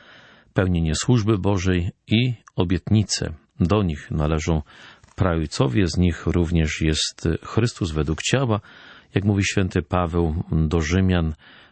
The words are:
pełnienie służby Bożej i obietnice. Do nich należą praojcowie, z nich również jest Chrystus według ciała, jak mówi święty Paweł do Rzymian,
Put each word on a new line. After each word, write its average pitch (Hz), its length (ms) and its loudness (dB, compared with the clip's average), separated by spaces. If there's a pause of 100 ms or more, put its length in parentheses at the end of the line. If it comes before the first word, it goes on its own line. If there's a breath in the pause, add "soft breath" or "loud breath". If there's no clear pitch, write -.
(540 loud breath)
pełnienie 85 400 2
służby 110 440 2
Bożej 92 520 0 (160)
i 120 280 0 (220)
obietnice. 90 760 0 (280)
Do 101 220 2
nich 82 280 -6
należą 80 520 0 (540 loud breath)
praojcowie, 92 720 0
z 82 100 -4
nich 87 300 0
również 82 540 0
jest - 480 -2 (140)
Chrystus 110 500 -4
według 78 300 -2
ciała, 120 380 0 (540 loud breath)
jak 98 100 0
mówi 101 200 2
święty 95 380 0
Paweł 85 720 0
do 80 280 2
Rzymian, 87 540 2 (360 loud breath)